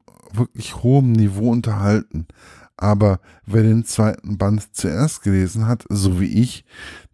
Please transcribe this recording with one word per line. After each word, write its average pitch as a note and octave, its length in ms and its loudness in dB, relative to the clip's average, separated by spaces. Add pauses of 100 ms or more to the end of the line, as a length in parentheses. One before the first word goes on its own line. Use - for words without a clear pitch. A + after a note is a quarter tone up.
(320)
wirklich - 440 -6
hohen C3 340 4
Niveau G#2+ 400 2
unterhalten. G#2 800 -2 (480)
Aber G2+ 440 2 (260)
wer A2 180 2
den A2+ 200 4
zweiten - 540 -2
Band G#2 380 -2
zuerst G2+ 460 -4
gelesen G2 440 0
hat, A#2 220 -4
so G2 320 -2
wie G2 200 0
ich, - 240 -4 (480)